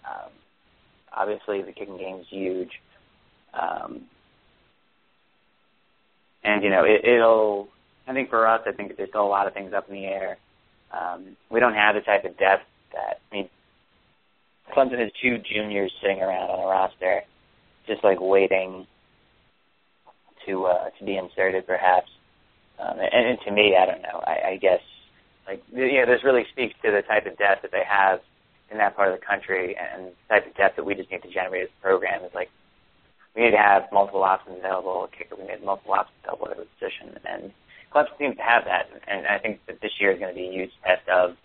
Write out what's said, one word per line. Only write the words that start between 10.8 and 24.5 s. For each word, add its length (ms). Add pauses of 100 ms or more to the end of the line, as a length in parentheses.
Um, 440 (140)
we 100
don't 140
have 200
the 60
type 240
of 140
depth 260 (280)
that, 280 (100)
I 40
mean, 140 (1300)
Clemson 260
has 100 (100)
two 180
juniors 640
sitting 200
around 300
on 100
the 60
roster, 560 (640)
just, 160
like, 180
waiting 680 (1600)
to, 200
uh, 320
to 60
be 120
inserted, 500
perhaps. 420 (720)
Um, 180
and, 140
and 320
to 80
me, 240
I 80
don't 180
know, 240
I, 260